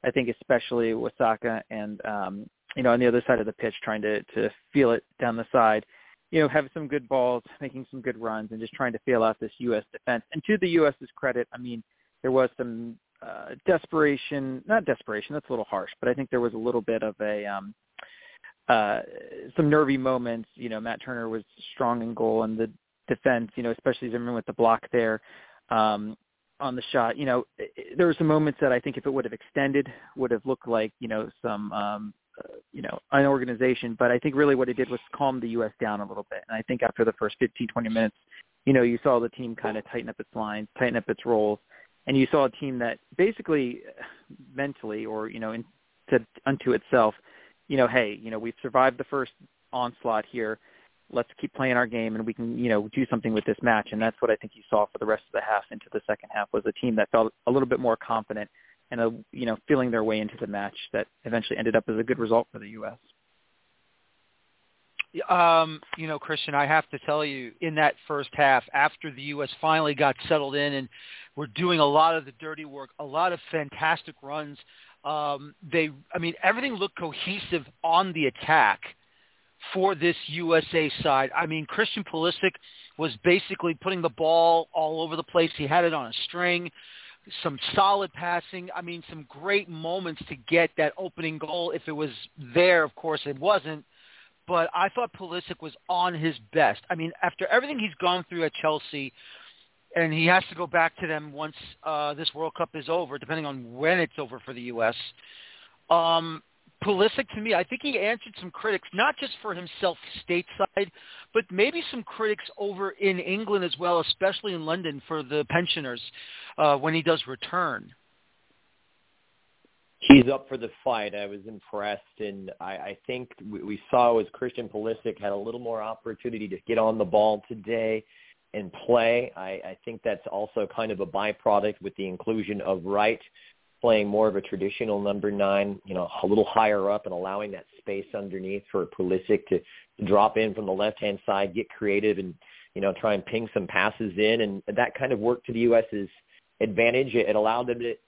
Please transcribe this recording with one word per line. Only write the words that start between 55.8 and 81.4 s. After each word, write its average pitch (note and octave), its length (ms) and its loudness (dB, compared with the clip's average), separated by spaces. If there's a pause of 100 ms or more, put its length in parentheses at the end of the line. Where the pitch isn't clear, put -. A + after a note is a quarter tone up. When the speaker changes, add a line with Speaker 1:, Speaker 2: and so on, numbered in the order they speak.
Speaker 1:
the G#2+ 160 -4
second - 240 -4
half, G#2 220 -4
was A2 120 0
a A2 80 -2
team A#2+ 240 -2
that G#2 140 2
felt A2+ 220 4 (140)
a B2 40 2
little C3+ 160 2
bit B2+ 120 0
more A#2+ 180 2
confident G#2+ 520 -6 (420)
and, A#2+ 100 -4
uh, A2+ 100 2 (200)
you B2+ 140 -8
know, A2 120 -2 (100)
feeling B2+ 240 2
their A2+ 120 2
way G#2+ 160 2
into G#2 200 -6
the A2+ 80 -6
match G2+ 280 -6 (180)
that G#2 140 -2 (180)
eventually A#2 320 -2
ended A2+ 180 0
up A2 120 4
as A2 100 -2
a A2+ 60 0
good A#2 160 -2
result A2+ 320 2
for - 80 -14
the G#2 100 -14
U A2 160 -14
S. A2 120 -12 (2250)
Speaker 2:
Um, E3 540 4 (160)
you D#3+ 80 -8
know, D#3 140 -6
Christian, D3+ 340 -6
I C#3+ 140 2
have D#3 220 2
to C#3 100 -10
tell D3+ 260 -2
you, C3 260 -8 (100)
in E3 140 -2
that D3+ 200 4 (120)
first C#3+ 260 -4
half, C3+ 300 6 (100)
after D3 380 0
the C3 120 -14
U D3 180 -6
S C3+ 80 -4 (100)
finally D#3 360 2
got C#3 200 4 (120)
settled C#3+ 260 2
in C#3+ 200 2
and C3+ 160 -4 (460)
were D3 120 -8
doing E3+ 320 0
a D3+ 60 8
lot D#3 300 6
of D3+ 100 -4
the C3+ 140 -18
dirty D#3 260 -12
work, C#3 340 -16
a D#3 40 -8
lot D#3+ 300 -2
of E3+ 60 -8 (120)
fantastic D#3+ 720 -2
runs, C#3+ 360 -10 (460)
um, D3 520 -4 (160)
they, D#3+ 180 2 (240)
I F3+ 60 -4
mean, E3 240 -4
everything A#3 300 0
looked G3 240 -6
cohesive F3 680 -6 (180)
on F3 300 2
the D3+ 140 0
attack B2+ 540 4 (920)
for F#3+ 220 2
this E3 200 2 (120)
U E3 280 0
S D#3+ 180 4
A D#3 180 2 (100)
side. C3+ 340 2
I E3 120 0